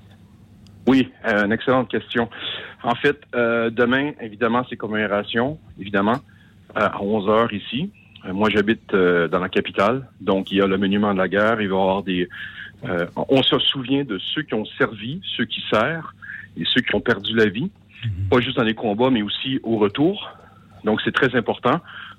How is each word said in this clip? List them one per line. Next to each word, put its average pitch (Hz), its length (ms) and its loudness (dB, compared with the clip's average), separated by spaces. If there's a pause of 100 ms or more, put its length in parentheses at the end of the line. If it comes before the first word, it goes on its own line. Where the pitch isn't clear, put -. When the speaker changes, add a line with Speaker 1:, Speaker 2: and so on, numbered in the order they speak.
(880)
Speaker 1:
Oui, 127 220 4 (180)
euh, 104 180 4
une 101 80 0
excellente 127 380 2
question. 117 400 -2 (520)
En 120 120 0
fait, 143 260 0 (140)
euh, 117 340 2
demain, 127 440 2 (100)
évidemment, 117 480 0
c'est 120 60 -8
commémoration, 107 800 -2 (200)
évidemment, 101 420 0 (560)
euh, 104 120 2
à 101 140 -4
onze 101 260 0
heures 110 240 4
ici. 127 380 -6 (340)
Euh, 92 80 -8
moi, 104 160 2
j'habite, 104 460 0
euh, 87 340 4
dans 90 120 0
la 92 100 -4
capitale, 110 580 0 (140)
donc 95 300 0
il 98 60 2
y 98 40 6
a 98 40 6
le 95 120 2
monument 101 340 2
de 95 60 0
la 92 100 2
guerre, 107 320 2
il 104 80 0
va 95 80 0
y - 20 2
avoir 95 240 2
des, 90 260 -2 (560)
euh, 87 220 -2 (220)
on 135 140 4
se 131 160 4
souvient 135 460 0
de 104 140 -4 (160)
ceux 151 80 -2
qui 147 120 -6
ont 107 100 -2 (140)
servi, 127 420 -4 (160)
ceux 127 80 -2
qui - 260 -6
servent 147 360 0 (500)
et 165 80 -6
ceux - 160 2
qui - 140 -2
ont 104 60 0
perdu 113 340 -2
la 110 120 6
vie, 117 240 -2 (340)
Speaker 2:
Mhm. 95 240 -4
Speaker 1:
pas 123 120 4
juste 123 180 -2
dans 123 40 2
les 110 120 0
combats, 113 340 0
mais 120 140 4
aussi 131 400 -4
au 113 160 0
retour. 139 520 2 (540)
Donc, 107 180 2
c'est 110 100 -2
très 127 220 2
important. 123 460 0 (380)